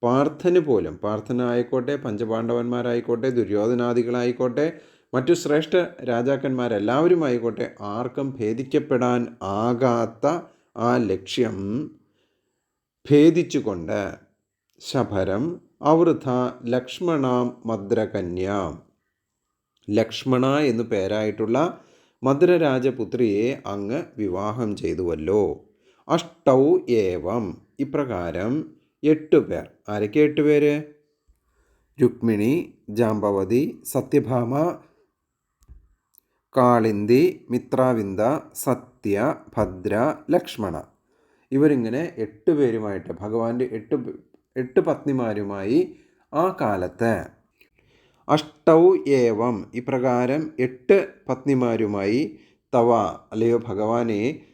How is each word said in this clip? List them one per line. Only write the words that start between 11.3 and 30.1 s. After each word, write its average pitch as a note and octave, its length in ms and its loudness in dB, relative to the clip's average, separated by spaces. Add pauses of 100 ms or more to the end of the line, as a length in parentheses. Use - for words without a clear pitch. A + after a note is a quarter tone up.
ഭേദിച്ചുകൊണ്ട് A2 1080 2 (640)
ശബരം G#2+ 800 -2 (220)
അവൃഥ D#3+ 460 2 (360)
ലക്ഷ്മണാം B2+ 1000 -2
മദ്രകന്യാം, G2 1160 -4 (1080)
ലക്ഷ്മണ A#2+ 580 0
എന്നു C3 360 0
പേരായിട്ടുള്ള G#2+ 1000 -2 (420)
മദ്രരാജപുത്രിയെ C3 1400 2
അങ്ങ് G2+ 380 -6 (120)
വിവാഹം G#2 600 -4
ചെയ്തുവല്ലോ. E2+ 840 -2 (480)
അഷ്ടൗ D3 720 4 (120)
ഏവം, F#2+ 720 0 (160)
ഇപ്രകാരം B2 840 -4 (380)
എട്ട് D#3 340 2
പേർ. F#2 320 0 (200)
ആരൊക്കെ G#2 320 0